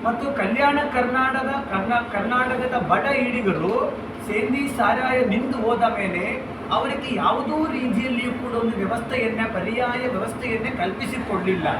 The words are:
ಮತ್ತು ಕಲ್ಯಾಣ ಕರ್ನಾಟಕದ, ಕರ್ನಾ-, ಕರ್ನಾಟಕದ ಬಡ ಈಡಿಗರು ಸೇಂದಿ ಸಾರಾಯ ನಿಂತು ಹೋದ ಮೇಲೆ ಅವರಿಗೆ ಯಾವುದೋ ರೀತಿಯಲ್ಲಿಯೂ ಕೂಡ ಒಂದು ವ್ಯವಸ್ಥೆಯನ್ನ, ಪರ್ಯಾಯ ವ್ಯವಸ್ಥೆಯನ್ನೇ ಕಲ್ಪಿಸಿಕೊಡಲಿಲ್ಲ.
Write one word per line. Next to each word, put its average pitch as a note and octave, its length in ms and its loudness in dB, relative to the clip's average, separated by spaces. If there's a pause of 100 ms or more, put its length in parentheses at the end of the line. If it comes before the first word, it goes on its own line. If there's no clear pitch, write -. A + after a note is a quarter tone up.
ಮತ್ತು A#3 320 0
ಕಲ್ಯಾಣ C4+ 420 2 (140)
ಕರ್ನಾಟಕದ, B3+ 560 2
ಕರ್ನಾ-, A#3+ 640 -2
ಕರ್ನಾಟಕದ B3 680 0 (100)
ಬಡ - 180 4
ಈಡಿಗರು A#3 880 0 (300)
ಸೇಂದಿ A3 420 0
ಸಾರಾಯ B3 560 2
ನಿಂತು A#3 340 0
ಹೋದ A#3 240 2
ಮೇಲೆ G3+ 640 0 (280)
ಅವರಿಗೆ A#3+ 420 -2
ಯಾವುದೋ C4+ 580 0
ರೀತಿಯಲ್ಲಿಯೂ B3 600 0
ಕೂಡ A#3+ 220 -4
ಒಂದು A3+ 220 2
ವ್ಯವಸ್ಥೆಯನ್ನ, A3+ 640 0 (140)
ಪರ್ಯಾಯ B3 540 0
ವ್ಯವಸ್ಥೆಯನ್ನೇ A#3 640 -2
ಕಲ್ಪಿಸಿಕೊಡಲಿಲ್ಲ. F#3+ 960 -2 (120)